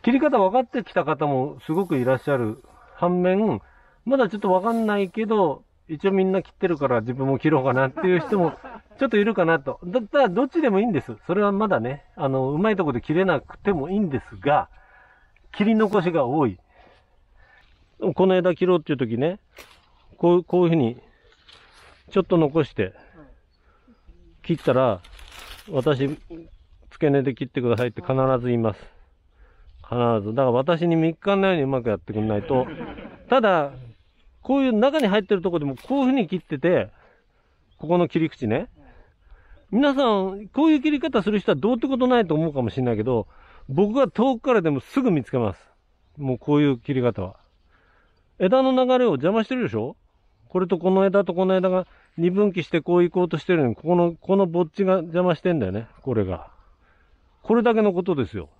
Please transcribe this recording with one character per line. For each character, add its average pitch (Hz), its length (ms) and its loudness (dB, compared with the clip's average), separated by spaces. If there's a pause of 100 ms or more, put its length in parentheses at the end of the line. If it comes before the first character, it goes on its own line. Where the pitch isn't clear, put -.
切 233 100 2
り 262 80 2
方 285 200 2
分 285 120 4
か 254 80 4
っ 254 60 0
て 233 180 -6
き - 100 -16
た 180 120 -2
方 156 200 -2
も 139 400 -2
す 160 60 -6
ご 175 160 -2
く 151 100 -2
い 123 60 0
ら 131 120 2
っ - 60 -6
し - 80 -6
ゃ 143 60 2
る 113 260 -4 (340)
反 180 260 0
面、 185 400 0 (420)
ま 269 140 0
だ 240 100 2
ち 214 80 -8
ょ 202 40 -10
っ - 20 -8
と 202 80 -2
分 185 120 4
か 226 120 -2
ん 226 120 -2
な 208 140 -2
い 196 100 -2
け 214 160 -6
ど、 202 380 0 (240)
一 160 220 -4
応 - 20 2
み 190 140 2
ん 190 80 0
な 185 100 -2
切 - 60 -18
っ - 40 -20
て 190 140 -4
る 165 100 0
か 139 120 -2
ら 120 100 2
自 120 140 -6
分 135 140 -4
も 135 120 0
切 156 120 2
ろ 143 100 4
う - 20 -6
か 135 80 2
な 135 160 2
っ 131 40 -6
て 320 160 -4
い 180 100 4
う - 20 2
人 - 180 -2
も 165 140 0 (480)
ち 269 40 0
ょ - 20 2
っ 247 40 -2
と 226 60 -2
い 202 80 4
る 214 100 0
か 175 120 0
な 165 160 0
と。 - 240 -8
だ 214 160 -2
っ - 20 -10
た 277 200 2
ら 233 40 4
ど 190 160 0
っ 269 60 -4
ち 339 120 -2
で 269 80 2
も 196 120 2
い - 20 0
い - 20 0
ん 240 60 -2
で 147 80 0
す。 113 160 -10 (120)
そ 165 60 -2
れ 202 100 0
は 202 100 0
ま 208 160 -2
だ 143 100 0
ね、 127 240 -6 (140)
あ 147 100 -4
の、 131 240 -2
う 147 60 -4
ま 220 140 0
い 202 40 0
と 185 80 -2
こ 147 80 0
で 117 80 -4
切 - 140 -6
れ 180 100 2
な 170 160 0
く - 180 -16
て 202 140 -2
も 156 180 -4
い 190 60 -4
い 214 40 0
ん 190 100 -2
で 127 100 -4
す - 160 -14
が、 139 320 0 (840)
切 214 100 -4
り 220 120 2
残 208 280 2
し 180 80 -2
が 165 140 0
多 156 200 0
い。 95 140 -4 (1500)
こ 190 140 2
の 185 80 4
枝 175 180 2
切 180 140 0
ろ 180 80 4
う 165 40 0
っ 151 40 -6
て - 80 -6
い 143 40 0
う - 20 -12
時 117 200 -4
ね、 165 220 -2 (800)
こ 175 180 4
う、 180 80 2
こ 180 200 2
う - 20 4
い - 20 2
う - 20 2
ふ 165 40 2
う - 20 4
に、 123 240 0 (1120)
ち - 60 -2
ょ 190 40 2
っ - 40 -4
と 180 120 0
残 151 260 2
し - 120 -8
て、 95 180 -4 (1500)
切 170 120 -4
っ - 20 -14
た 139 160 0
ら、 120 260 2 (720)
私、 135 380 0
付 151 80 -8 (840)
け 156 100 2
根 139 140 2
で 131 100 -2
切 131 120 -8
っ - 20 -16
て 131 140 -6
く 120 80 0
だ 113 80 2
さ 123 80 -2
い - 20 -4
っ 113 40 -6
て - 100 -12
必 131 120 -4 (260)
ず 123 80 -4
言 120 80 2
い - 40 0
ま 113 160 -2
す。 - 40 -20 (1000)
必 - 140 -12 (260)
ず。 110 140 -8
だ 135 80 0
か - 20 2
ら 123 60 2
私 151 360 0
に 165 80 2
蜜 160 240 0
柑 196 160 0
の 190 120 2
よ 190 60 2
う - 20 2
に 147 80 0
う 131 40 -2
ま 135 140 -2
く 117 80 -4
や 104 60 2
っ 87 40 -10
て 104 140 -12
く 107 60 -2
ん 107 80 -2
な 107 100 0
い 101 60 -4
と。 131 240 0 (600)
た 254 140 2
だ、 165 300 0 (720)
こ 269 160 0
う 269 40 2
い 254 60 2
う 233 40 0
中 269 260 2
に 233 80 2
入 202 140 2
っ - 20 -12
て 214 100 -2
る 185 80 -2
と 185 80 -4
こ 170 80 -2
で 147 80 -2
も 135 100 -4
こ 269 260 -4
う - 0 -
い - 20 2
う - 40 2
ふ - 20 2
う - 20 2
に 240 160 0
切 185 80 -6
っ 170 60 -4
て 147 180 -8
て、 143 320 0 (880)
こ 151 80 -12
こ 175 100 2
の 175 100 2
切 170 120 -2
り 160 100 0
口 - 180 -6
ね。 135 220 -2 (1040)
皆 277 240 2
さ 277 80 0
ん、 202 500 -2
こ 294 120 2
う 311 60 6
い 311 40 4
う 262 60 0
切 311 100 0
り 285 80 -2
方 262 240 -2
す 208 80 -2
る 208 80 0
人 190 140 0
は - 20 4
ど 190 180 0
う 247 40 -2
っ - 20 -8
て 285 80 -4
こ 262 100 -2
と 254 80 2
な 247 140 4
い 196 80 0
と 156 80 0
思 160 140 0
う 143 40 -8
か 135 80 -2
も 113 80 0
し - 80 -6
れ 131 60 -2
な 123 80 0
い 107 60 0
け 107 60 -2
ど、 117 240 0 (420)
僕 208 300 2
は 254 80 4
遠 240 300 0
く - 60 -16
か 262 100 0
ら 208 80 4
で 160 80 0
も 139 100 0
す - 220 -4
ぐ 247 100 2
見 143 140 0
つ - 40 -20
け 135 80 -4
ま 107 160 0
す。 - 60 -16 (580)
も 135 180 -4
う - 20 -16
こ 147 180 0
う 147 60 4
い 147 60 2
う 131 100 0
切 135 160 -8
り 127 80 0
方 117 200 -2
は。 92 140 -8 (1040)
枝 208 220 4
の 262 100 2
流 254 60 2 (220)
れ 254 60 2
を 220 100 4
邪 139 140 0
魔 220 140 0
し - 60 -8
て 254 60 -4
る 247 80 -2
で 147 60 -2
し 110 60 -6
ょ？ 117 220 -6 (500)
こ 180 140 -2
れ 185 60 -2
と 180 100 -2
こ 170 120 0
の 190 160 4
枝 196 200 2
と 185 80 -6
こ 185 100 0
の 185 100 2
枝 190 140 2
が 185 180 0 (320)
二 170 140 2
分 196 220 2
岐 175 100 -4
し - 60 -10
て 165 100 0
こ 170 160 0
う 175 80 6
行 170 80 0
こ 180 120 0
う 175 40 0
と 160 100 -4
し - 60 -8
て 185 100 0
る 156 100 2
の 123 40 2
に、 110 80 0
こ - 60 -20
こ 170 160 2
の、 170 160 2
こ 190 240 -2
の 196 80 4
ぼ 170 160 -2
っ 160 80 -2
ち 196 160 -2
が 185 140 2
邪 170 220 -2
魔 180 140 2
し - 60 -20
て 180 100 0
ん 160 80 0
だ 107 60 0
よ 92 80 -4
ね、 113 140 -6 (140)
こ 127 120 -4
れ 107 100 2
が。 90 260 -6 (960)
こ 220 120 0
れ 233 80 2
だ 233 100 4
け 220 80 2
の 208 100 4
こ 175 120 -4
と 175 120 -2
で 127 120 0
す 104 100 -10
よ。 80 100 -10 (120)